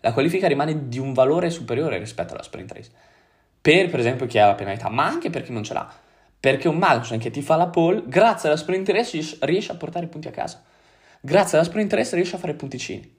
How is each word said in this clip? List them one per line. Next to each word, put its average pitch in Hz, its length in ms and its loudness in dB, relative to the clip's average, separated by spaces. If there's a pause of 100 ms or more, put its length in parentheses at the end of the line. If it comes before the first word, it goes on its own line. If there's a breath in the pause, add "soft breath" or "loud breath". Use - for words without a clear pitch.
La 110 120 0
qualifica 170 340 2
rimane 147 400 0
di 120 120 -6
un 135 140 -4
valore 151 360 4
superiore 127 480 -4
rispetto - 360 -8
alla - 100 -12
sprint - 280 -16
race. - 200 -18 (720 soft breath)
Per, 175 280 4
per 135 100 -4
esempio, 127 260 0
chi 117 140 0
ha 104 80 8
la 98 80 6
penalità, 101 340 -6
ma 139 160 0
anche 330 240 -4
per 135 140 -6
chi - 80 -14
non 110 120 -6
ce - 100 -8
l'ha. - 180 -6 (480 soft breath)
Perché 135 280 2
un 160 100 2
Magnussen 131 420 2
che 113 120 -6
ti 143 100 -6
fa 160 140 2
la 175 120 4
pole, 170 380 2
grazie 202 420 4
alla 151 100 4
sprint 190 320 -2
race 220 220 0
riesce, 160 300 -8
riesce 180 300 0
a - 40 -8
portare 170 300 -8
i 170 40 -10
punti 156 180 -12
a - 40 -10
casa. - 320 -10 (560 soft breath)
Grazie 170 380 4
alla 170 100 4
sprint 208 240 -2
race - 240 0
riesce 175 220 0
a - 20 -10
fare 147 140 -6
punticini 127 640 -10